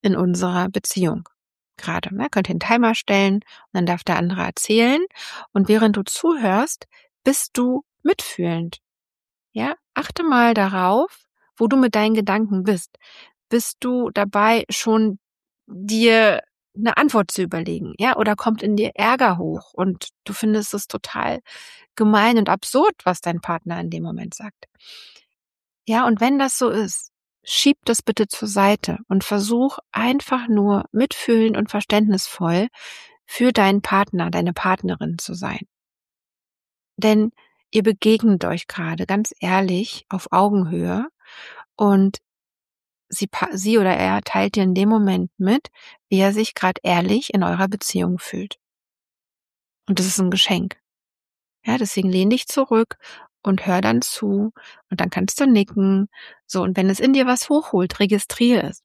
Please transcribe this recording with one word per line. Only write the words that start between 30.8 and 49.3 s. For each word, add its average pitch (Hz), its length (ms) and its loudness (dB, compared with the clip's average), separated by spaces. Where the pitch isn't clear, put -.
mitfühlend 226 640 2
und 214 140 -2
verständnisvoll 208 960 0
für 247 260 0
deinen 202 300 4
Partner, 190 480 -2
deine 170 240 -2
Partnerin 180 640 -4
zu 180 160 -12
sein. - 280 -8
Denn 214 340 2
ihr 214 120 2
begegnet 214 640 4
euch - 220 -6
gerade 165 380 -6
ganz 208 340 -2
ehrlich 185 720 -2
auf - 220 -8
Augenhöhe 185 760 0
und 196 420 4
sie - 180 -6
pa-, - 280 -6
sie 208 220 0
oder 190 180 4
er 190 260 0
teilt 196 340 -2
dir 202 80 2
in 185 100 2
dem 196 160 2
Moment 190 480 0
mit, 208 320 0
wie 190 100 2
er 196 140 4
sich 220 200 -2
grad - 300 -2
ehrlich 185 500 0
in 190 100 2
eurer 175 260 0
Beziehung 180 500 -4
fühlt. - 380 -12